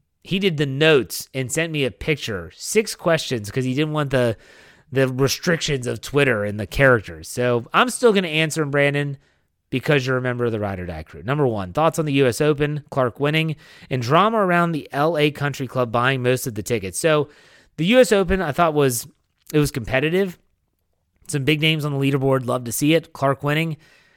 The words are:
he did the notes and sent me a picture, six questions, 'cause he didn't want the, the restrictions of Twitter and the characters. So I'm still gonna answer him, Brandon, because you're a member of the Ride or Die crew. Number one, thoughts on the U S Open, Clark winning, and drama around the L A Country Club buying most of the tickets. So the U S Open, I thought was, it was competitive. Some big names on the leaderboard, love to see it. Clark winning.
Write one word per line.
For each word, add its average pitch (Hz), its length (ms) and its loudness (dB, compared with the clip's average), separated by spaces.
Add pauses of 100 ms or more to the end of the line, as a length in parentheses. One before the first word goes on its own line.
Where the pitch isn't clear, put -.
(240)
he 190 160 -4
did 185 180 0
the 151 80 0
notes 139 680 2
and 127 180 -6
sent 165 200 -2
me 147 140 -2
a 120 60 -2
picture, 101 640 -6
six - 400 -2
questions, 127 560 -2
'cause 131 140 -2
he 127 80 -2
didn't 151 200 -2
want 147 160 -2
the, 123 280 0 (540)
the 131 160 2
restrictions 135 800 -2
of 120 160 -6
Twitter 131 420 0
and 104 160 -4
the 101 80 -6
characters. 107 600 2
So 123 440 -2
I'm 226 160 2
still 233 240 4
gonna 190 140 0
answer 156 360 -2
him, 139 80 -4
Brandon, 143 460 0 (520)
because 131 380 0
you're 131 100 0
a 127 40 -2
member 123 240 -2
of 113 80 -2
the 107 80 -4
Ride 98 180 -4
or 90 60 -10
Die 80 180 -10
crew. - 200 -18
Number 139 220 0
one, 101 280 -2
thoughts 160 260 0
on 156 60 -2
the 147 80 -2
U 139 120 4
S 120 140 0
Open, 147 500 0
Clark 127 300 -2
winning, 156 380 0 (320)
and 131 120 -2
drama 180 360 2
around 175 340 2
the 151 220 -6
L 151 240 0
A 151 120 4
Country 143 380 -4
Club 123 240 -2
buying 123 320 0
most 127 240 0
of 110 80 -6
the 104 80 -6
tickets. 95 340 -4
So 151 300 2 (480)
the 160 120 -2
U 247 120 8
S 240 140 6
Open, 190 280 2
I 151 120 -4
thought 170 200 2
was, 135 340 2 (460)
it 151 60 4
was 143 120 2
competitive. 156 680 -2 (880)
Some 143 160 -4
big 147 160 2
names 156 240 0
on 147 80 -4
the 139 80 -2
leaderboard, 135 460 2
love 123 180 -2
to 117 80 -8
see 147 220 2
it. 160 180 0
Clark 135 320 -2
winning. 156 320 -2 (420)